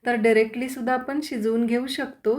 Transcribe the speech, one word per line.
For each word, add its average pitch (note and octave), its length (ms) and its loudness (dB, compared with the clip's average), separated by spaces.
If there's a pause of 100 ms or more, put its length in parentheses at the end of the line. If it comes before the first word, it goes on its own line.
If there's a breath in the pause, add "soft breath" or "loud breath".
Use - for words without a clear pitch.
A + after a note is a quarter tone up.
तर A#3+ 100 0
डायरेक्टलीसुद्धा A#3 760 2
आपण C4 300 -2
शिजवून A3+ 420 0
घेऊ A#3+ 220 0
शकतो. B3+ 520 -2